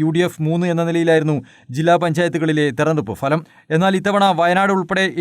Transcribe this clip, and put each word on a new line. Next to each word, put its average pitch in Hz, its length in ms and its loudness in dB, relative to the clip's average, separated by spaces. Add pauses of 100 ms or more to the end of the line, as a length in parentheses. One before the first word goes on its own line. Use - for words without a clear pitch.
യു 156 140 2
ഡി 175 100 2
എഫ് 165 220 -6
മൂന്ന് 170 240 0
എന്ന 165 160 0
നിലയിലായിരുന്നു 165 480 2 (400)
ജില്ലാ 165 260 2
പഞ്ചായത്തുകളിലെ 160 640 0 (120)
തെരഞ്ഞെടുപ്പ് 143 420 -2
ഫലം. 139 200 0 (360)
എന്നാൽ 190 240 2
ഇത്തവണ 196 240 0 (160)
വയനാട് 180 360 2
ഉൾപ്പെടെ 190 280 -2 (160)